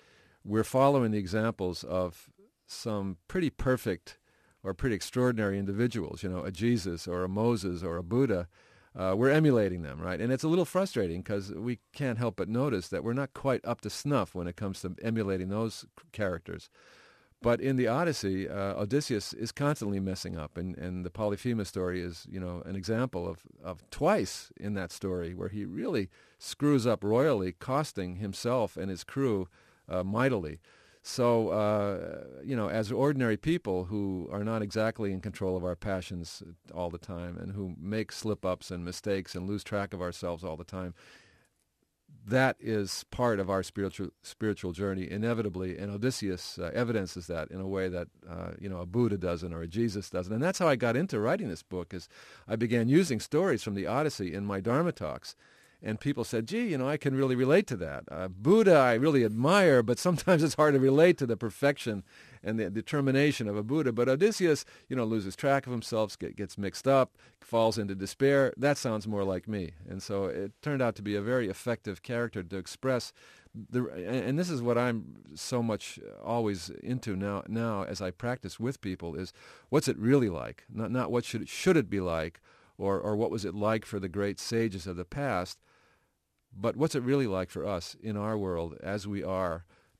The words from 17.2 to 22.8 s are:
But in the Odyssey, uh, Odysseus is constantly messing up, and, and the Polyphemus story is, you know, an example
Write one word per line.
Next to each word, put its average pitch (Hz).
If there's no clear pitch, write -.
But 120
in 135
the 123
Odyssey, 113
uh, 98
Odysseus 107
is -
constantly 113
messing 92
up, 76
and, 90
and 90
the 87
Polyphemus 107
story 90
is, 87
you 95
know, 90
an 95
example 107